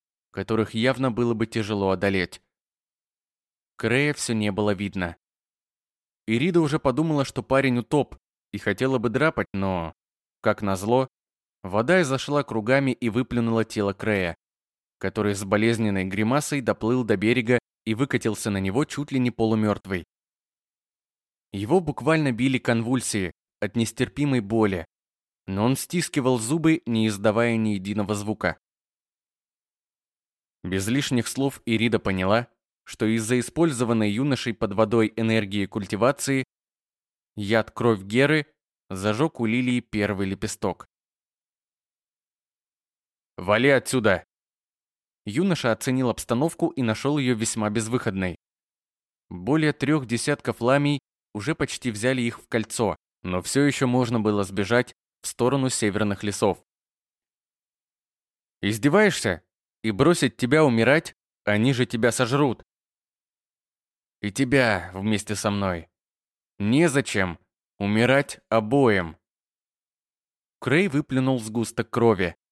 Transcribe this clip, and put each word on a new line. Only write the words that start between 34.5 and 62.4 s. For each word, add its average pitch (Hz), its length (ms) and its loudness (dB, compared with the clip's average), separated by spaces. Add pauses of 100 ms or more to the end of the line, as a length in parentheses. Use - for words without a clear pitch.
под 104 220 -6
водой 110 420 2
энергии 104 500 0
культивации 117 800 -2 (920)
яд 107 340 0
кровь 110 320 0
Геры 139 440 0 (440)
зажёг 107 500 -2
у 117 60 0
Лилии 123 340 0
первый 101 460 -2
лепесток. 98 600 -6 (2500)
«Вали 104 340 2
отсюда!» 113 540 2 (1000)
Юноша 139 460 0
оценил 127 360 -2
обстановку 139 600 -2
и - 140 -4
нашёл 135 360 0
её 127 160 0
весьма 110 340 -2
безвыходной. 107 680 -2 (920)
Более 139 440 0
трёх 139 340 -2
десятков 120 540 -4
ламий 139 400 2 (340)
уже 107 220 -6
почти - 340 -6
взяли 123 320 -2
их 117 180 -4
в - 60 -20
кольцо, 107 500 -2 (260)
но 90 200 -2
всё - 220 0
ещё 135 240 2
можно 120 320 2
было 104 240 2
сбежать 104 500 0 (280)
в - 40 -12
сторону 131 420 0
северных 104 540 -2
лесов. 101 420 -2 (2000)
«Издеваешься? 117 800 2 (400)
И 110 80 0
бросить 135 460 2
тебя 147 280 4
умирать? 123 500 4 (300)
Они 107 280 2
же 123 140 2
тебя 117 260 2
сожрут!» 131 500 0 (1600)